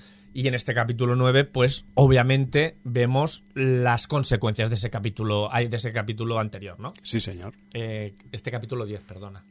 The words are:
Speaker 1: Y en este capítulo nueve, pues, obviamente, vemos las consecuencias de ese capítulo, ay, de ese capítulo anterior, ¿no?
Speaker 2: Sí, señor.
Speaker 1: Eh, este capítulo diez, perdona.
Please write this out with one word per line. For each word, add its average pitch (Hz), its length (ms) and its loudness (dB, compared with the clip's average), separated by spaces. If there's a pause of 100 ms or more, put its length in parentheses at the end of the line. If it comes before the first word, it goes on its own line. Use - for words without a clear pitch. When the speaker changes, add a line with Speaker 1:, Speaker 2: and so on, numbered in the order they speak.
(360)
Speaker 1:
Y 131 120 -2
en 123 80 2
este 120 180 -4
capítulo 120 420 0
nueve, 127 280 4
pues, 131 500 0
obviamente, 135 880 4
vemos 123 600 0 (100)
las 123 540 2
consecuencias 113 640 0
de 117 60 0
ese 101 140 -4
capítulo, 104 640 -2
ay, 120 140 0
de 117 100 -4
ese 113 160 -6
capítulo 113 460 -4
anterior, 101 400 -8
¿no? 131 120 -12 (120)
Speaker 2:
Sí, - 160 -4
señor. 92 340 -8 (180)
Speaker 1:
Eh, 110 440 -8 (160)
este 117 180 -10
capítulo 113 380 -8
diez, 104 160 -10
perdona. 98 480 -18